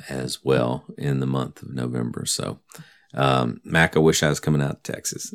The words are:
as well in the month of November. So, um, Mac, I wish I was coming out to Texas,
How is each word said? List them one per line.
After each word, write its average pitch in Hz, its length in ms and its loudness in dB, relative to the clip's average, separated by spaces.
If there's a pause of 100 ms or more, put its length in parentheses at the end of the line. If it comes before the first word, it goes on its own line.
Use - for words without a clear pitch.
as 65 360 -6
well 64 400 0 (120)
in 69 220 0
the 65 80 0
month 65 360 -2
of 69 120 -12
November. 60 500 -4
So, - 360 -4 (540)
um, 65 500 2
Mac, 82 320 2
I - 20 4
wish 80 240 6
I 78 60 6
was 73 100 2
coming 76 240 2
out 73 220 -4
to - 80 -8
Texas, - 420 -8